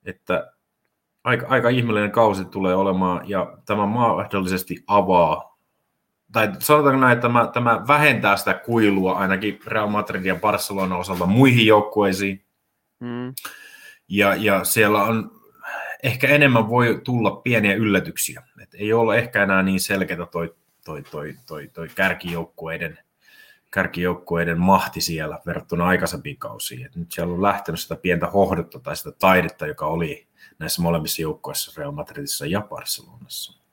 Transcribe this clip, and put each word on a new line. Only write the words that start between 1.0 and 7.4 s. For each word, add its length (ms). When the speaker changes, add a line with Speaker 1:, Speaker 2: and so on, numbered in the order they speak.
Speaker 1:
aika, 240
aika 200
ihmeellinen 420
kausi 340
tulee 300
olemaan, 540
ja 360
tämä 220
mahdollisesti 1000
avaa, 680
tai 260
sanotaanko 420
näin, 120
että 100
tämä, 300